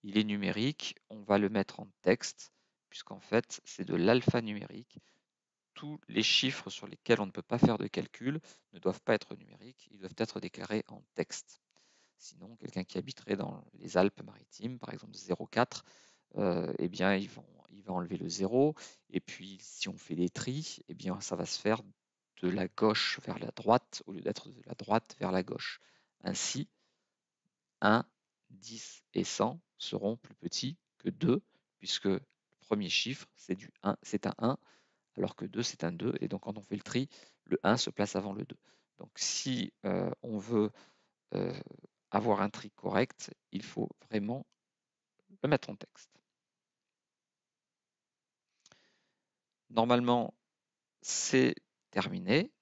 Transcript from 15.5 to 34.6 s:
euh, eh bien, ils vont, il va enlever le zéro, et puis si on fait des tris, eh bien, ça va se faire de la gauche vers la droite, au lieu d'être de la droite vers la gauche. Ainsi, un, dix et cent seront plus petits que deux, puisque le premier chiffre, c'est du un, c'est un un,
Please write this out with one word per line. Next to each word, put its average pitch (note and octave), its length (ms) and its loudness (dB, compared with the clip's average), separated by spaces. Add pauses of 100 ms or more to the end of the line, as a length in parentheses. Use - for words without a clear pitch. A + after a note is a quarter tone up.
euh, F2 440 0
eh F2 100 0
bien, F#2+ 260 2
ils G2 140 -2
vont, - 180 -18 (220)
il G2+ 140 -20
va F#2+ 100 -8
enlever F2 240 -4
le F#2 120 -6
zéro, A#2 460 4 (340)
et A#2+ 100 -2
puis F#2+ 420 -12
si - 280 -6
on F2+ 80 -10
fait - 180 -8
des F2 140 2
tris, - 580 -6
eh - 60 -12
bien, G2+ 280 -6
ça - 140 -4
va F2 100 -2
se - 140 -6
faire A2 220 2 (600)
de F2+ 80 2
la F#2 180 0
gauche - 540 2
vers D#2+ 160 -6
la - 140 -6
droite, - 560 2
au F#2+ 60 -10
lieu F#2 80 -10
d'être - 280 -4
de - 160 -20
la - 80 -12
droite - 460 0
vers F#2 120 -2
la F#2 120 2
gauche. - 360 -8 (420)
Ainsi, - 460 -4 (1120)
un, G#2+ 240 6 (440)
dix A2 540 -16 (100)
et F#2+ 100 2
cent B2 360 0 (180)
seront G2+ 400 -2
plus - 180 -20
petits - 420 -6 (220)
que - 100 -2
deux, E3 320 2 (380)
puisque - 260 -4
le F#2+ 160 2 (380)
premier G#2 300 -2
chiffre, - 460 -2
c'est - 200 -4
du G2 160 -18 (100)
un, G2 220 0
c'est - 240 -2
un - 100 -2
un, C3 200 0 (600)